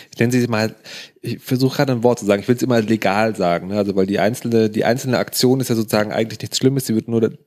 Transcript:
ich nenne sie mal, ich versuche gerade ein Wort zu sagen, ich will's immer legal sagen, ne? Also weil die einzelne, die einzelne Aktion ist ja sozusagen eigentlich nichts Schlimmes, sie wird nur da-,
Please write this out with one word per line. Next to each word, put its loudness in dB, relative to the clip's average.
ich -20
nenne 2
sie 2
mal, -2
ich -8
versuche 0
gerade 0
ein -2
Wort 2
zu -10
sagen, 2
ich -8
will's 2
immer 2
legal 0
sagen, 0
ne? -4
Also -2
weil 2
die -2
einzelne, 2
die -2
einzelne 0
Aktion 0
ist -4
ja 0
sozusagen 0
eigentlich -4
nichts -8
Schlimmes, 0
sie -2
wird -2
nur 0
da-, 0